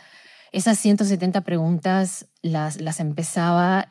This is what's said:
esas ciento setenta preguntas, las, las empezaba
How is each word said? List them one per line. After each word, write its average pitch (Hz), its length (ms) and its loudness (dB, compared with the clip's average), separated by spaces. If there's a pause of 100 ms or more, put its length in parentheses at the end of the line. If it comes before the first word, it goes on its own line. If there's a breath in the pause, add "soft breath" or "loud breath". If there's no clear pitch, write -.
(540 soft breath)
esas 202 260 2
ciento 208 240 4
setenta 185 380 0
preguntas, 175 880 0 (120)
las, 156 380 -4
las 160 220 -6
empezaba 175 880 0